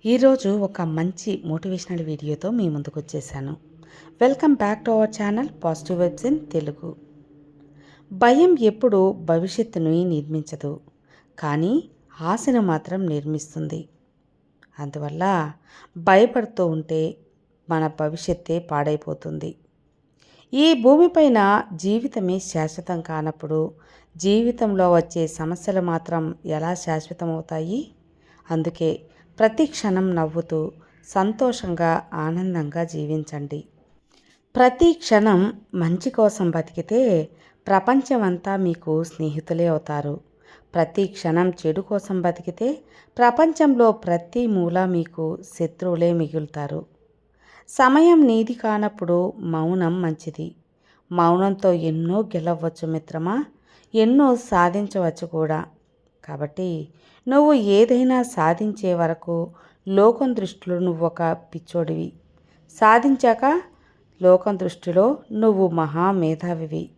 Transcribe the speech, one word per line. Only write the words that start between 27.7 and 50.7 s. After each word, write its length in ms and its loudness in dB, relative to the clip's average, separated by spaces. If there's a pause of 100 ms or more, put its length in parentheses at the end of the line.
అందుకే 400 -2 (500)
ప్రతి 340 2
క్షణం 420 -2
నవ్వుతూ, 460 -4 (460)
సంతోషంగా, 840 -2 (240)
ఆనందంగా 720 -4
జీవించండి. 760 -8 (960)
ప్రతి 340 4 (140)
క్షణం 380 4 (340)
మంచి 360 -2
కోసం 400 0
బతికితే 500 -4 (680)
ప్రపంచమంతా 880 0
మీకు 380 -2 (100)
స్నేహితులే 640 -4
అవుతారు. 480 -4 (600)
ప్రతి 320 0
క్షణం 440 0 (100)
చెడు 220 -2
కోసం 340 -6 (100)
బతికితే 440 -4 (460)
ప్రపంచంలో 720 4 (180)
ప్రతి 400 -2
మూల 380 0 (100)
మీకు 320 -4 (240)
శత్రువులే 640 -2
మిగులుతారు. 680 -4 (880)
సమయం 560 6
నీది 280 2
కానప్పుడు 640 -2 (340)
మౌనం 500 -2
మంచిది. 460 -8 (600)